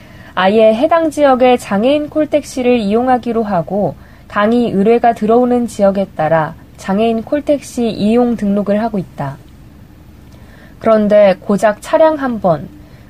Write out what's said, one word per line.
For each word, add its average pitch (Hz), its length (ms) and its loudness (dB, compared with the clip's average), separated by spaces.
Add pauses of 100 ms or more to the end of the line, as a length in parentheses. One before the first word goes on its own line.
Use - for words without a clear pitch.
(340)
아예 220 380 4
해당 320 380 0
지역의 254 480 2
장애인 269 500 -2
콜택시를 269 680 -2
이용하기로 233 640 -2
하고 190 540 -4 (320)
강의 226 420 0
의뢰가 233 420 2
들어오는 240 540 0
지역에 196 400 0 (100)
따라 156 380 -2 (240)
장애인 220 460 -2
콜택시 277 640 -4
이용 233 460 0
등록을 202 460 -2
하고 226 140 -6
있다. 143 400 -8 (1400)
그런데 208 640 4
고작 208 420 -2
차량 320 320 2
한 254 260 -6
번, 165 260 -2 (420)